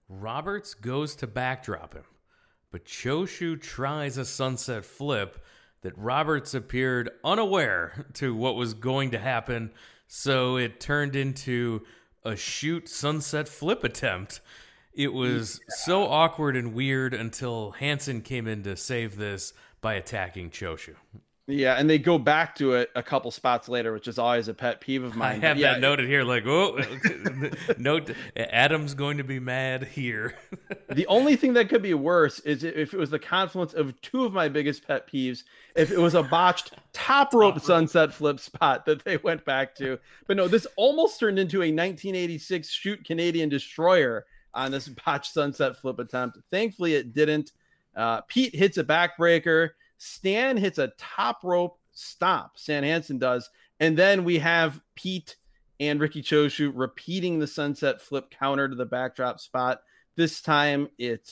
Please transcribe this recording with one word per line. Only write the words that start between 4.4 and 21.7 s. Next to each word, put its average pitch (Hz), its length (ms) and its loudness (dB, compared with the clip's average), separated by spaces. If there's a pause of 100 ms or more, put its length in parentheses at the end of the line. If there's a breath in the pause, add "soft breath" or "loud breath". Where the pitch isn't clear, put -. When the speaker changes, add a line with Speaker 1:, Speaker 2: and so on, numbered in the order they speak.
Speaker 1:
flip 117 580 -6 (380 soft breath)
that 92 160 -12
Roberts 135 560 -2
appeared 123 560 -2 (140)
unaware 151 880 0
to 127 220 -4
what 117 200 -2
was 117 200 -4
going 131 360 -2
to 117 80 -2
happen, 117 520 -4 (360 soft breath)
so 127 500 0
it 120 220 -4
turned 143 360 -2
into 123 640 -4 (420 loud breath)
a 113 120 -4
shoot 165 520 -6
sunset 151 600 -4
flip - 340 -4
attempt. 104 560 -4 (540 loud breath)
It 139 180 -2
was 120 560 -2
Speaker 2:
Yeah. - 80 -12 (100)
Speaker 1:
so 185 220 2
awkward 151 480 2
and 120 180 -4
weird 131 400 -2
until 113 580 -6
Hansen 139 500 -4
came 120 260 -6
in 104 160 -6
to 98 140 -6
save 117 400 -6
this 101 360 -8 (280 soft breath)
by 110 140 -2
attacking 92 560 -8
Choshu. 80 440 -12 (520)
Speaker 2:
Yeah, 135 280 2